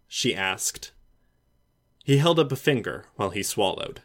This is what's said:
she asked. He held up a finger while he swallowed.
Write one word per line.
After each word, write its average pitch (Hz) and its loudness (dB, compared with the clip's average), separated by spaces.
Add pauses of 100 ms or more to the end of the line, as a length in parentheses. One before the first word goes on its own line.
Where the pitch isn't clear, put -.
she - -2
asked. 95 -4 (1120)
He 139 4
held 160 4
up 139 2
a 135 -4
finger 117 -2 (100)
while 98 -2
he 98 -4
swallowed. - -2